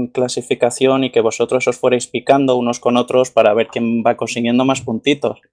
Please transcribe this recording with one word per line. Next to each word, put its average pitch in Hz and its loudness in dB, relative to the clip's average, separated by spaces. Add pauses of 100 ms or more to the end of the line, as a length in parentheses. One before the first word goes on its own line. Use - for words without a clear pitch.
(140)
clasificación 127 0
y 127 -4
que 120 0
vosotros 120 0
os 123 0
fuerais 123 0
picando 135 2
unos 120 -2
con 123 0
otros 123 0
para 110 4
ver 110 0
quién 117 -4
va 117 2
consiguiendo 117 -2
más 135 0
puntitos. 120 -4 (120)